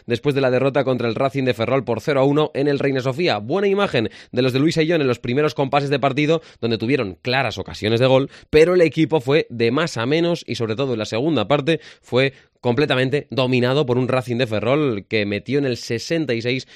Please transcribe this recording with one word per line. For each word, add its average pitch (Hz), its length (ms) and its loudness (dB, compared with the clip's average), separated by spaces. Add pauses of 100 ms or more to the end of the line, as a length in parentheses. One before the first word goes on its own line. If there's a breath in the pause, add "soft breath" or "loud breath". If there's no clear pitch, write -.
después 127 300 0
de 135 80 0
la 127 80 2
derrota 135 340 2
contra 123 240 0
el 110 60 -2
Racing 135 300 -2
de 123 100 0
Ferrol 117 280 0
por 110 200 -4
cero 139 180 0
a 135 40 4
uno 143 280 2
en 143 160 0
el 139 100 0
Reina 135 220 0
Sofía. 131 380 0
Buena 170 300 -2
imagen 190 420 0 (220 loud breath)
de 123 100 0
los 131 100 2
de 127 60 0
Luis 156 180 2
Ayllón 160 240 0
en 135 80 0
los 120 100 0
primeros 147 360 -2
compases 139 340 0
de 139 100 0
partido, 147 440 0 (180 loud breath)
donde 117 160 -2
tuvieron 113 460 -2
claras 123 340 -2
ocasiones 104 440 -2
de 131 60 4
gol, 131 220 4 (220 loud breath)
pero 160 240 6
el 180 80 4
equipo 160 400 2
fue 143 260 0
de 117 220 0
más 156 260 -2
a 113 80 -2
menos 165 420 0
y 113 100 -6
sobre 110 200 -4
todo 131 160 -2
en 110 60 -4
la 107 80 -4
segunda 117 420 0
parte 143 60 2 (480 loud breath)
fue 135 300 0 (280 soft breath)
completamente 131 680 0
dominado 127 560 2
por 120 100 2
un 127 120 0
Racing 123 300 -2
de 123 100 0
Ferrol 110 600 0
que 107 160 0
metió 107 360 -2
en 139 60 -2
el 123 100 -2
sesenta 127 580 -4
y 113 80 -4
seis 127 340 -4